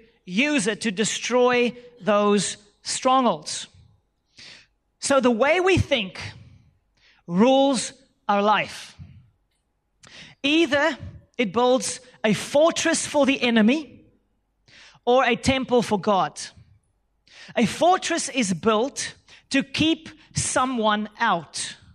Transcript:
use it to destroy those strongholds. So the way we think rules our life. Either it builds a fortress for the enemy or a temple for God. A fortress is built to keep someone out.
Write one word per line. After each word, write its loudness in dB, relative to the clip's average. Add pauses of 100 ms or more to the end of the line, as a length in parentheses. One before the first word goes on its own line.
(240)
use -2
it -4
to -2
destroy 0 (240)
those 0 (260)
strongholds. -2 (1300)
So 0
the 4
way 2
we 4
think -2 (1040)
rules 2 (420)
our 2
life. -2 (1400)
Either 2 (400)
it -2
builds 0 (220)
a 2
fortress 0
for 0
the 0
enemy 0 (1000)
or 4
a 0
temple 0
for -2
God. -2 (1160)
A 2
fortress 0
is -2
built -2 (340)
to 0
keep -2 (260)
someone -2 (100)
out. -4 (200)